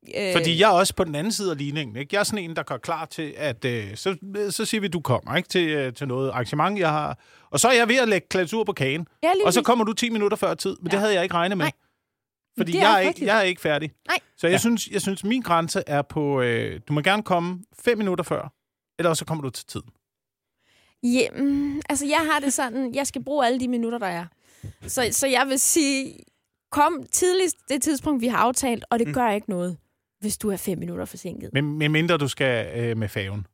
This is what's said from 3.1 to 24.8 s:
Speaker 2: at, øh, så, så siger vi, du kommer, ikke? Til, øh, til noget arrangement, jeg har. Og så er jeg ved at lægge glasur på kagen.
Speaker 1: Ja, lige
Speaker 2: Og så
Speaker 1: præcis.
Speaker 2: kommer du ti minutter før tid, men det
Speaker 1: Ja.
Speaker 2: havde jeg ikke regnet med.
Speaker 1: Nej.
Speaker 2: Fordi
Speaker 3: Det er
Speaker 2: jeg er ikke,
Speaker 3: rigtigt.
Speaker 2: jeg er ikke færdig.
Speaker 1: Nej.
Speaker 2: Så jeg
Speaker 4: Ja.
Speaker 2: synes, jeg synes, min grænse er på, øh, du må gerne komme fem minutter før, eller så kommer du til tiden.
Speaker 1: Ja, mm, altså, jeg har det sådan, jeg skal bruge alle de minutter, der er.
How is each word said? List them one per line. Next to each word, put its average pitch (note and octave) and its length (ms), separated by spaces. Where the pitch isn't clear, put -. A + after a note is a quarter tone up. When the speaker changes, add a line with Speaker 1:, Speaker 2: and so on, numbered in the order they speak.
Speaker 2:
at, C3+ 280
øh, G#2+ 300
så, F#3+ 200
så G#3+ 160
siger G#3+ 160
vi, G3+ 60
du E3+ 140
kommer, B2 340
ikke? F3+ 140
Til, F3 200
øh, C3+ 240
til C#3+ 140
noget C3 220
arrangement, D3 500
jeg E3 100
har. D3+ 300
Og C#3+ 80
så A3+ 80
er B3+ 60
jeg A#3 140
ved A#3+ 100
at B3 100
lægge G3 220
glasur F#3 340
på G3+ 100
kagen. C#3+ 340
Speaker 1:
Ja, E4+ 100
lige G4 120
Speaker 2:
Og F3 80
så - 60
Speaker 1:
præcis. - 60
Speaker 2:
kommer A#3 200
du A3 80
ti A#3+ 160
minutter G#3 280
før E3+ 160
tid, F#3+ 280
men F3+ 40
det E3 80
Speaker 1:
Ja. G3 60
Speaker 2:
havde G#3 140
jeg F3 100
ikke F3 120
regnet F#3 220
med. C#4+ 80
Speaker 1:
Nej. D#4 60
Speaker 2:
Fordi E3 140
Speaker 3:
Det F#4 100
er G4+ 60
Speaker 2:
jeg - 80
er F#4+ 40
ikke, F#3+ 100
Speaker 3:
rigtigt. D4 180
Speaker 2:
jeg G#3+ 100
er G#3+ 40
ikke F#3 200
færdig. D3+ 300
Speaker 1:
Nej. F4+ 100
Speaker 2:
Så E3 100
jeg E3+ 40
Speaker 4:
Ja. F#3 60
Speaker 2:
synes, A#3 300
jeg G3+ 140
synes, G3 220
min A#3+ 180
grænse E3+ 460
er C#3+ 140
på, C#3+ 400
øh, A2+ 460
du D3+ 60
må D3 80
gerne G3 220
komme F3+ 360
fem A#3+ 120
minutter F#3 260
før, - 300
eller E3 140
så D#3 120
kommer D#3+ 180
du C3 60
til - 160
tiden. - 240
Speaker 1:
Ja, B3 240
mm, C#4+ 460
altså, C#4+ 160
jeg D4+ 260
har D4+ 80
det C#4 140
sådan, B3+ 420
jeg C#4 120
skal B3 160
bruge C#4 220
alle B3 140
de B3 80
minutter, A#3 300
der G#3+ 100
er. F3 180